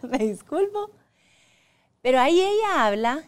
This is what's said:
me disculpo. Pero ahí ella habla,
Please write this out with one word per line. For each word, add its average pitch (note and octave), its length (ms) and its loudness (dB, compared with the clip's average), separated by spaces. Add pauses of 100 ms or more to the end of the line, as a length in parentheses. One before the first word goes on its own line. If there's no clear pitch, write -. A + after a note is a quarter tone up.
me B3 160 -6
disculpo. G4 720 -4 (1080)
Pero B3+ 200 2
ahí E4 200 4
ella G4 460 0
habla, A3+ 420 -2